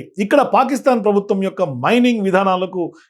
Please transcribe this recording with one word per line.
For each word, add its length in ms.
ఇక్కడ 160
పాకిస్తాన్ 500
ప్రభుత్వం 420
యొక్క 140
మైనింగ్ 440
విధానాలకు 540